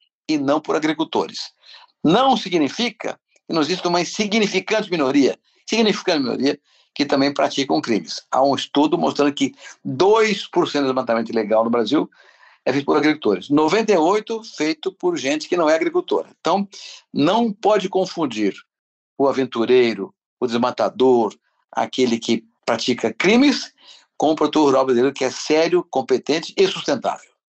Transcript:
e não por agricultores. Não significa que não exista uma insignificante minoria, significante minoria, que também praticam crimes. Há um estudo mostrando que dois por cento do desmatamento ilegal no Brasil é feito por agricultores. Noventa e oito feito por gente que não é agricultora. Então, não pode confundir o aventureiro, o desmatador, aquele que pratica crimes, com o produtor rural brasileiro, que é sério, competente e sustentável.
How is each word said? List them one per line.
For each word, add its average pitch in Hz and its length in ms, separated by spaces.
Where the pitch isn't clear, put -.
e 156 100
não 143 220
por 160 160
agricultores. 151 640
Não 240 320
significa 175 840
que 160 60
não 165 80
exista 180 260
uma 175 140
insignificante 202 880
minoria, 143 480
significante 208 500
minoria, 123 400
que 143 100
também 139 280
praticam 147 480
crimes. 104 400
Há 127 100
um 139 140
estudo 151 420
mostrando 147 360
que 139 200
dois 202 640
por 175 200
cento 147 160
do 135 40
desmatamento 120 440
ilegal 110 320
no 117 60
Brasil 120 400
é 135 60
feito 139 140
por 151 120
agricultores. 135 520
Noventa 160 420
e 190 60
oito 214 460
feito 160 480
por 175 260
gente 139 300
que 185 100
não 156 120
é 160 60
agricultora. 165 540
Então, 196 280
não 196 380
pode 196 380
confundir 131 640
o 139 100
aventureiro, 120 840
o 123 80
desmatador, 117 880
aquele 120 460
que 117 280
pratica 117 480
crimes, 240 600
com 147 140
o 160 40
produtor 151 300
rural 135 200
brasileiro, 131 280
que 135 120
é 123 40
sério, 165 600
competente 131 680
e 190 100
sustentável. - 600